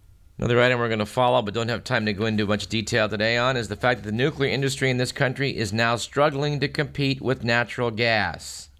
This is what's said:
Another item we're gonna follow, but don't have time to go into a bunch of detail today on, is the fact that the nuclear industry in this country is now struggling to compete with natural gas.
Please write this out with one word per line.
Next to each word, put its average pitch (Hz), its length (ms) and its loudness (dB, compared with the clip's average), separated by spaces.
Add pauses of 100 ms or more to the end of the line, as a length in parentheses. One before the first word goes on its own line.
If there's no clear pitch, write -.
(360)
Another 120 240 2
item 123 200 4
we're 117 80 0
gonna 107 180 0
follow, 127 340 4
but 101 140 -4
don't 117 140 -2
have 110 160 -4
time 117 220 0
to 107 60 2
go 101 140 -2
into 107 160 0
a 101 40 0
bunch 104 180 0
of - 40 -10
detail 107 400 0
today 110 280 0
on, 123 200 2
is 110 120 -4
the 101 80 -6
fact 120 260 0
that 104 80 -8
the 107 60 -2
nuclear 135 340 0
industry 135 400 0
in 123 60 0
this 127 160 -2
country 131 440 -2
is 98 160 -2
now 117 220 2
struggling 143 640 0
to 139 80 0
compete 135 540 -2
with 123 240 -2
natural 120 480 0
gas. 107 880 0